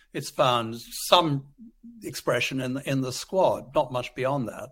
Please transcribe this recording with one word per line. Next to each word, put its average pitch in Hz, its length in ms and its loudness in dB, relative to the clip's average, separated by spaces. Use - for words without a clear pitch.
it's 147 160 -6
found 117 500 2
some 151 680 4
expression 131 600 -2
in 127 100 -4
the, 135 160 -6
in 135 140 0
the 127 100 -4
Squad, 135 600 0
not 143 180 0
much 123 220 -4
beyond 131 340 -2
that, 110 240 -10